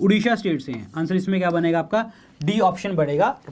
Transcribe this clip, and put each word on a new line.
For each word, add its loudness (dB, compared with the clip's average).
उड़ीसा 2
स्टेट -2
से -10
हैं। -12
आंसर -2
इसमें 0
क्या 0
बनेगा 2
आपका? -2
डी 0
ऑप्शन 0
बनेगा 0